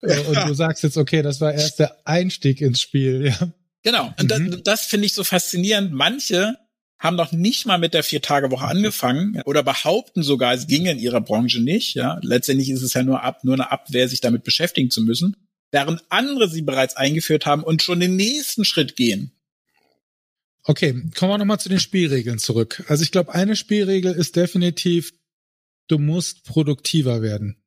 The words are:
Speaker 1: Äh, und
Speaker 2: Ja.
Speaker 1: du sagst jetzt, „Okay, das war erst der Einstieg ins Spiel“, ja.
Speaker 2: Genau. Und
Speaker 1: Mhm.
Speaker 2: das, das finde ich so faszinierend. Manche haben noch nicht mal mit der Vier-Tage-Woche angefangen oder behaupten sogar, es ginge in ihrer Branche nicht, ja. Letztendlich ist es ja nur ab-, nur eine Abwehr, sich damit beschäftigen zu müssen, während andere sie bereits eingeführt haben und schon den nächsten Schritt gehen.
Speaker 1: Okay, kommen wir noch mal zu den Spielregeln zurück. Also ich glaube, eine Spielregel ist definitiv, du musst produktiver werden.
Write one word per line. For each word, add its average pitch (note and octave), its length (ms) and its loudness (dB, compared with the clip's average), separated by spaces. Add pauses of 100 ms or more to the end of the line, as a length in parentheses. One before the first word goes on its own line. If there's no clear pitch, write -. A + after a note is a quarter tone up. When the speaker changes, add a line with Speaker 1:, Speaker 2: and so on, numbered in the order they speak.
Speaker 1:
Äh, E3+ 200 2
und D3 160 0
Speaker 2:
Ja. F#3+ 100 0
Speaker 1:
du D3 60 0
sagst D#3+ 300 0
jetzt, D3+ 120 0
„Okay, D#3 260 2
das C#3+ 200 -2
war D3+ 120 0
erst D3+ 260 -2
der - 180 2 (100)
Einstieg D3+ 540 0
ins B2+ 180 2
Spiel“, C3 460 0
ja. C#3+ 260 0 (320)
Speaker 2:
Genau. A3+ 340 0
Und - 140 2
Speaker 1:
Mhm. E3+ 200 0
Speaker 2:
das, F3+ 120 -8
das G#3 220 2
finde G#3 220 0
ich - 60 -2
so G3 120 -4
faszinierend. G3 640 0
Manche G3 640 0 (420)
haben E3+ 200 0
noch E3 160 0
nicht F3+ 320 0
mal F#3+ 120 2
mit E3+ 160 0
der D#3+ 100 4
Vier-Tage-Woche C#3 640 0
angefangen F3+ 760 0
oder C#3+ 180 2
behaupten D#3 640 0
sogar, C3 300 2
es B2+ 140 -4
ginge E3 240 2
in C3+ 80 -2
ihrer A#2+ 200 0
Branche A2+ 400 0
nicht, D3 360 0
ja. B2+ 260 -2
Letztendlich C3+ 480 0
ist C3 120 -4
es C3 120 -4
ja B2+ 100 0
nur C3 200 0
ab-, B2+ 200 -6
nur C3 120 2
eine C3 180 -2
Abwehr, B2+ 340 0
sich B2+ 140 -4
damit A#2+ 240 0
beschäftigen C#3+ 440 0
zu A#2 120 -2
müssen, A#2+ 340 0 (340)
während D3 380 0
andere A#3+ 400 0
sie D#3+ 140 -4
bereits C3 340 0
eingeführt D3+ 500 0
haben D3+ 180 2
und D#3+ 200 0
schon F3 160 0
den F3+ 160 2
nächsten A3+ 480 -2
Schritt D#3 320 0
gehen. A#2+ 380 0 (1300)
Speaker 1:
Okay, D3 300 0 (220)
kommen F#3 160 0
wir G#3 60 0
noch G#3 80 0
mal G#3 140 0
zu - 100 -8
den F#3 100 2
Spielregeln C3+ 600 0
zurück. A2+ 480 -2
Also D3+ 160 2
ich D#3 80 -2
glaube, F3+ 220 0
eine G3 220 0
Spielregel F#3+ 580 0
ist E3+ 220 -2
definitiv, F3 760 0 (760)
du D#3 120 2
musst D#3 460 -2
produktiver C#3 760 0
werden. G#2 460 -4